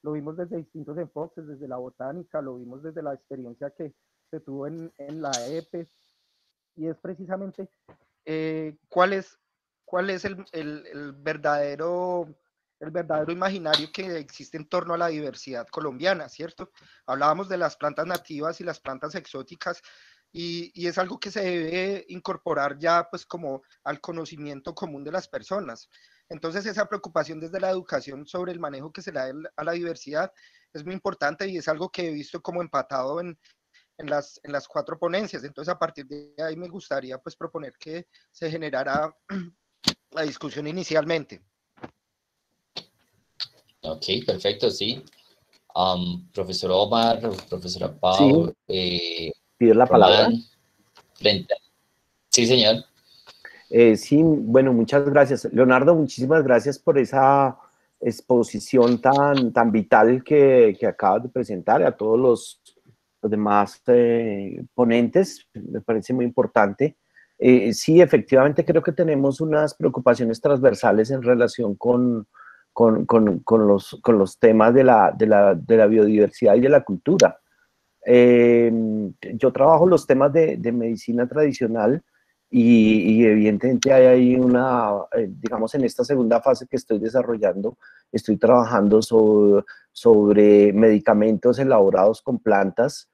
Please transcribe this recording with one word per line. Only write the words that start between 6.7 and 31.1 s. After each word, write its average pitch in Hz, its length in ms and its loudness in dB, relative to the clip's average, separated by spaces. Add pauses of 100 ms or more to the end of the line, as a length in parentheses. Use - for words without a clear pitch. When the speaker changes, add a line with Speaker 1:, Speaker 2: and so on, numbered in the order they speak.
Speaker 1:
y 160 120 -12
es 160 100 -12
precisamente, 190 720 -16 (560)
eh, 156 500 -10 (140)
cuál 196 240 0
es, 190 240 -12 (480)
cuál 185 240 -8
es 185 160 -10
el, 196 260 -14
el, 151 360 -14
el 143 260 -18
verdadero, 151 1120 -8 (520)
el 156 120 -16
verdadero 156 400 -8
imaginario 175 600 -8
que 185 260 -14
existe 143 400 -20
en 151 100 -18
torno 175 260 -8
a 165 40 -8
la 170 100 -4
diversidad 135 600 -12
colombiana, 156 640 -8
¿cierto? 170 420 -20 (340)
Hablábamos 151 440 -4
de 190 80 -8
las 165 200 -8
plantas 147 300 -8
nativas 165 540 -12
y - 20 -18
las 170 160 -14
plantas 135 360 -16
exóticas, 156 680 -16 (500)
y, 170 420 -14
y 175 140 -12
es 170 100 -10
algo 185 220 -8
que 196 120 -16
se 208 100 -10
debe 180 680 -8
incorporar 160 680 -10
ya, 170 320 -4
pues, - 160 -18
como 143 360 -14 (220)
al 147 180 -12
conocimiento 156 760 -16
común 143 280 -16
de 147 80 -16
las 180 160 -12
personas. 135 600 -14 (420)
Entonces, 165 360 -12
esa 208 220 -8
preocupación 160 520 -10
desde 165 220 -12
la 190 80 -6
educación 147 580 -10
sobre 180 240 -12
el 175 80 -16
manejo 147 320 -14
que 190 100 -20
se 175 120 -18
le 143 60 -10
da 131 100 -10
el, 151 260 -18
a 151 80 -14
la 165 80 -8
diversidad 170 640 -10 (400)
es 151 100 -18
muy 180 100 -16
importante 190 540 -10